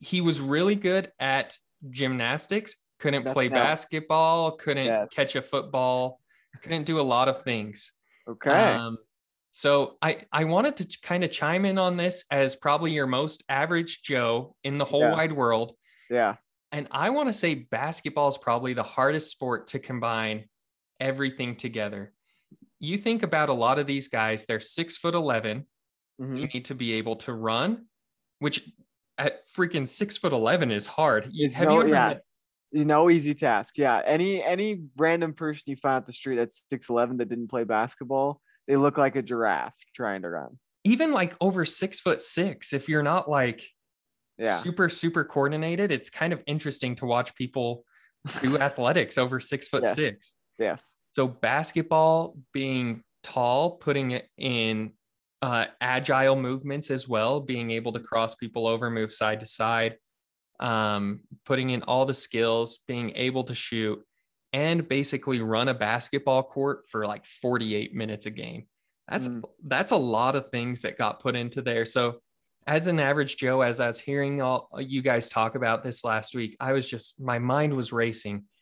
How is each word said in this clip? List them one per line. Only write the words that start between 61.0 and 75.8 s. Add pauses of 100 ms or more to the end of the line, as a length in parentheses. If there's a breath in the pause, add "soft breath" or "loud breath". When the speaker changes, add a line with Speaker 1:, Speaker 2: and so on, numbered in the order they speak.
Speaker 1:
putting
in
all
the
skills, (100)
being
able
to
shoot, (480)
and
basically
run
a
basketball
court
for,
like,
forty-eight
minutes
a
game. (420)
That's,
Speaker 2:
Mm. (200)
Speaker 1:
that's
a
lot
of
things
that
got
put
into
there.
So (460)
as
an
average
Joe,
as
I
was
hearing
all (100)
you
guys
talk
about